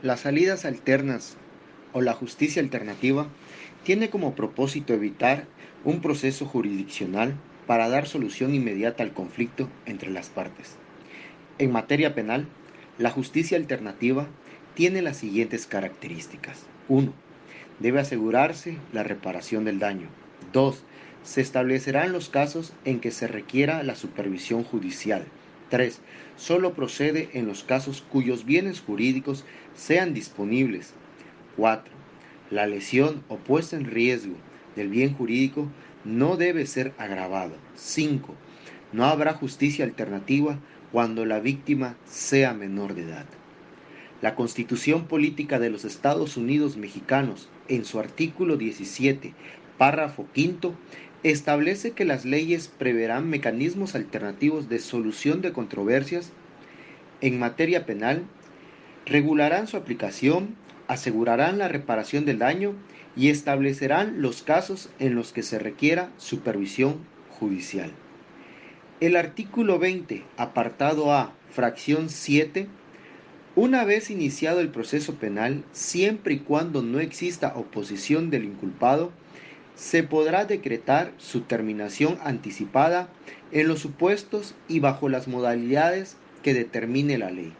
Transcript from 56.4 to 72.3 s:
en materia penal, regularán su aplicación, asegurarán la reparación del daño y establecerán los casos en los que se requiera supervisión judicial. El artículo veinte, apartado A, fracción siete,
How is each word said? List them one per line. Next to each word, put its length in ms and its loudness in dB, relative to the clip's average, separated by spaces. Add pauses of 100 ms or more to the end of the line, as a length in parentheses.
en 180 0
materia 460 0
penal, 380 -2 (840)
regularán 600 4
su 100 -8
aplicación, 760 0 (320)
asegurarán 720 2
la 100 0
reparación 580 -2
del 120 0
daño 360 0 (420)
y 140 6
establecerán 920 2
los 200 -2
casos 460 0 (120)
en 160 2
los 160 -4
que 100 -6
se 160 -4
requiera 580 0
supervisión 800 -2 (320)
judicial. 600 -4 (1120)
El 160 4
artículo 640 0
veinte, 440 -2 (140)
apartado 760 0
A, 220 2 (160)
fracción 580 0
siete, 600 2 (880)